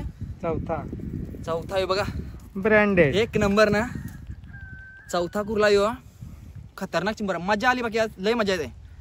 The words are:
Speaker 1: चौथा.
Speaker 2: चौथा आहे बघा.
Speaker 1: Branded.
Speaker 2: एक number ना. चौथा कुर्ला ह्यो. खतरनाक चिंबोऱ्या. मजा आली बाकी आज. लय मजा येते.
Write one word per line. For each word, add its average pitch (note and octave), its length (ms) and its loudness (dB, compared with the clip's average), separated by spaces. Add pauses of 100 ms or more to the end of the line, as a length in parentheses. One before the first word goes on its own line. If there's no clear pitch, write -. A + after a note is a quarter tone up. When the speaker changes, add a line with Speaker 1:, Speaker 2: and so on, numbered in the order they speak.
(420)
Speaker 1:
चौथा. D#3 440 -4 (600)
Speaker 2:
चौथा E3 280 -6
आहे F#3+ 100 0
बघा. F#3 200 0 (520)
Speaker 1:
Branded. G3+ 580 6
Speaker 2:
एक A3 220 2
number G#3 320 6
ना. G#3 180 2 (1300)
चौथा F3 300 -2
कुर्ला G#3 240 2
ह्यो. G3+ 240 6 (880)
खतरनाक F#3 360 -2
चिंबोऱ्या. F3+ 300 -4
मजा G#3+ 260 2
आली B3+ 120 2
बाकी A3+ 160 -2
आज. A3 200 2
लय G#3 160 2
मजा G#3 180 2
येते. D3 200 -2 (280)